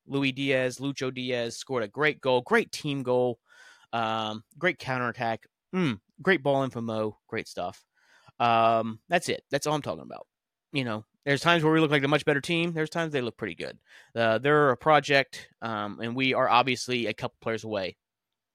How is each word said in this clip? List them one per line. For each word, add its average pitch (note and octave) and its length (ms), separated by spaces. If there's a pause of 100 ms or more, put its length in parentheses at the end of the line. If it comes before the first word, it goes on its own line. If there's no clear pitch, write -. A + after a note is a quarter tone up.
Luis C#3 280
Diaz, C3 440
Lucho C3+ 340
Diaz, B2+ 460
scored B2+ 240
a G#2+ 60
great D3 340
goal, B2+ 200
great G#3 300
team C#3 300
goal, B2 380 (520)
um, A2 520 (160)
great F3 180
counterattack, A#2+ 680 (260)
mm, D#3+ 260 (220)
great D#3+ 220
ball C#3 200
in C3 60
from A#2 160
Mo, A2 320 (100)
great A2+ 200
stuff. F2+ 360 (560)
Um, A2+ 680
that's E3+ 220
it. - 200
That's C#3 160
all D3+ 80
I'm D3 80
talking D#2+ 220
about. A1+ 240 (440)
You C#3 120
know, G#2+ 220 (200)
there's C#3+ 160
times E3+ 220
where D#3 100
we D#3+ 60
look D#3 120
like D3 120
a C3+ 40
much D3 180
better C#3+ 160
team. E3+ 320
There's D#3 180
times E3 220
they C#3 80
look A#2 160
pretty F#2 180
good. D2 240 (360)
Uh, A2+ 220
they're C#3+ 320
a A#2+ 80
project, C#3+ 720 (120)
um, G#2 400
and A#2 140
we C3 200
are B2 140
obviously B2 580
a A2+ 80
couple - 260
players A2 220
away. G2+ 340 (580)